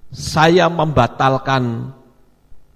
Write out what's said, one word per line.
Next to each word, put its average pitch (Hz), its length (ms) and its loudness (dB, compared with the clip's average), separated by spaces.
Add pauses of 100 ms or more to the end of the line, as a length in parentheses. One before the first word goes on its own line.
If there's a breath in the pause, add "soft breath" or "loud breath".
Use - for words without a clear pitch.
(120)
saya 165 560 2
membatalkan 131 1300 -2 (800)